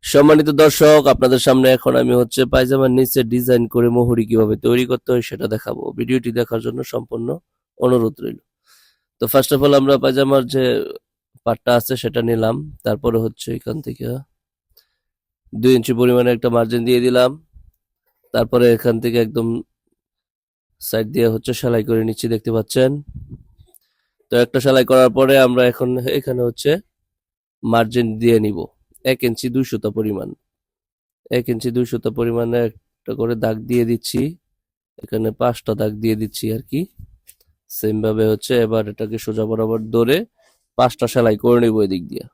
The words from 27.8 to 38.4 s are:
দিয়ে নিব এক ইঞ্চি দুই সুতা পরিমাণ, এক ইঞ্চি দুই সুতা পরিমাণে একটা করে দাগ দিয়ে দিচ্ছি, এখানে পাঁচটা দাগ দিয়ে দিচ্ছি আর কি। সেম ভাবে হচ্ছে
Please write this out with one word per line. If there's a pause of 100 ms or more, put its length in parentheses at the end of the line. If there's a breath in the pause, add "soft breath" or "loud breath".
দিয়ে
নিব (520)
এক
ইঞ্চি
দুই
সুতা
পরিমাণ, (1120)
এক
ইঞ্চি
দুই
সুতা
পরিমাণে (100)
একটা
করে (100)
দাগ (140)
দিয়ে
দিচ্ছি, (840)
এখানে (120)
পাঁচটা
দাগ (100)
দিয়ে
দিচ্ছি (120)
আর
কি। (880)
সেম
ভাবে
হচ্ছে (140)